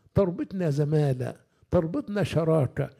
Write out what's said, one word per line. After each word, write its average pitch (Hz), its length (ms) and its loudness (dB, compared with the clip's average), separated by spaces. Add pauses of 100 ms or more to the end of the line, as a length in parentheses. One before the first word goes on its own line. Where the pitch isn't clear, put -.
(140)
تربطنا 190 560 0
زمالة، 143 640 0 (360)
تربطنا 180 520 -2
شراكة، 156 680 0 (100)